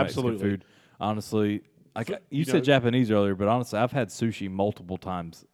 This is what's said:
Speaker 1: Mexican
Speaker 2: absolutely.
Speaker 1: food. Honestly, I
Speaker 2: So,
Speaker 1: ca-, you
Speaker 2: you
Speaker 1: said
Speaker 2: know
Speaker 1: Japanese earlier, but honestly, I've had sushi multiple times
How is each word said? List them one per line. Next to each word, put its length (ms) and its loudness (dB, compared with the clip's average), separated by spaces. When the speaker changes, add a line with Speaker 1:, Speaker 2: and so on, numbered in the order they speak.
Speaker 1:
Mexican 280 -2
Speaker 2:
absolutely. 200 -2
Speaker 1:
food. 140 -4
Honestly, 640 0
I 80 -6
Speaker 2:
So, 100 -8
Speaker 1:
ca-, 40 -8
you 100 -4
Speaker 2:
you 40 0
Speaker 1:
said 120 0
Speaker 2:
know 40 4
Speaker 1:
Japanese 500 4
earlier, 240 4
but 140 0
honestly, 300 0
I've 140 2
had 160 -2
sushi 420 -4
multiple 480 -4
times 560 -8